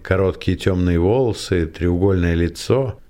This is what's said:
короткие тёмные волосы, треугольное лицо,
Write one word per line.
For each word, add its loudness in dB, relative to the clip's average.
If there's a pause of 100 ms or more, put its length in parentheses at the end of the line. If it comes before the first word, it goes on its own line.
короткие 0
тёмные 2
волосы, 0
треугольное 0
лицо, -2